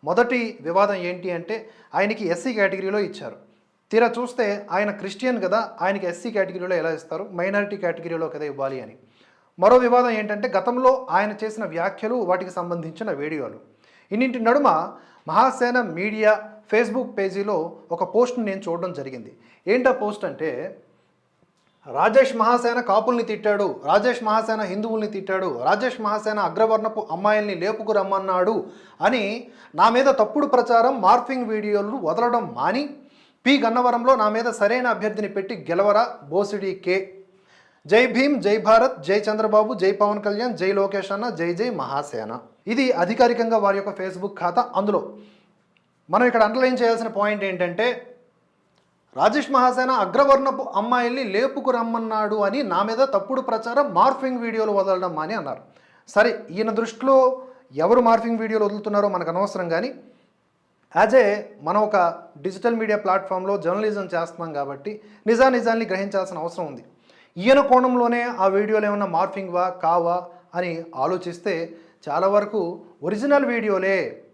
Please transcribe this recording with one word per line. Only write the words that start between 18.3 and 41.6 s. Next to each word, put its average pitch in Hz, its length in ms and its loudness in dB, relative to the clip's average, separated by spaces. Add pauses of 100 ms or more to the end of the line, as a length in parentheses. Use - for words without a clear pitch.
నేను 196 220 -6
చూడడం 170 260 -6
జరిగింది. 131 440 -12 (300)
ఏంటా 247 240 4
పోస్ట్ 208 340 -4
అంటే, 156 520 -6 (1120)
"రాజేష్ 226 440 4
మహాసేన 240 460 2
కాపుల్ని 226 420 2
తిట్టాడు, 208 600 0
రాజేష్ 220 380 2
మహాసేన 214 380 0
హిందువుల్ని 214 460 -4
తిట్టాడు, 190 580 -4
రాజేష్ 214 360 0
మహాసేన 214 380 -2
అగ్రవర్ణపు 214 720 0
అమ్మాయిల్ని 208 440 0
లేపుకురమ్మన్నాడు" 196 1120 0 (360)
అని 214 460 -2 (280)
నా 190 140 6
మీద 254 160 4
తప్పుడు 269 400 2
ప్రచారం, 240 560 4
మార్ఫింగ్ 247 440 2
వీడియోలు 214 600 -2
వదలడం 226 500 0
మాని, 220 320 -2 (560)
పి 269 200 4
గన్నవరంలో 240 500 4
నా 214 140 2
మీద 220 160 -2
సరైన 233 420 0
అభ్యర్థిని 208 400 -2
పెట్టి 196 420 -6
గెలవరా 208 540 2
బోసిడి 190 600 -4
కే. 190 280 -2 (760)
జై 233 200 6
భీమ్, 254 340 2
జై 202 160 2
భారత్, 220 500 4
జై 196 120 2
చంద్రబాబు, 214 540 2
జై 190 180 2
పవన్ 208 320 0
కళ్యాణ్, 208 340 -2
జై 185 140 0
లోకేష్ 196 400 -2
అన్న, 208 180 -4
జై 170 240 -4
జై 220 160 -4